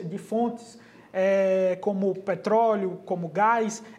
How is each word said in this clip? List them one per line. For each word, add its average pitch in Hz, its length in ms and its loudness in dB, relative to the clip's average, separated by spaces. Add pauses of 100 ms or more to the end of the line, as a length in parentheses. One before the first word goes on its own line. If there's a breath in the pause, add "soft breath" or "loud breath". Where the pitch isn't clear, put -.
de 196 120 -8
fontes, 233 580 -4 (340 loud breath)
é, 190 680 2
como 196 320 0
petróleo, 196 920 0
como 175 220 -4
gás, 214 560 0 (140 loud breath)